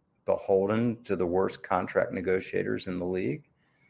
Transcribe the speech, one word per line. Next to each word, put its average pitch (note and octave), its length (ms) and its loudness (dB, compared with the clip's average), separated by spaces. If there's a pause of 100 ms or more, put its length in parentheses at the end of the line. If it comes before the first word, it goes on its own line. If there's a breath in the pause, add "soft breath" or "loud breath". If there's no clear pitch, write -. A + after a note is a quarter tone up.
(260)
beholden G2+ 800 2
to G2 100 -2
the F2+ 100 0
worst F#2 380 0
contract F#2+ 500 0
negotiators F#2+ 760 -2
in F#2 120 -4
the F2 60 -4
league. G2+ 380 -4 (460)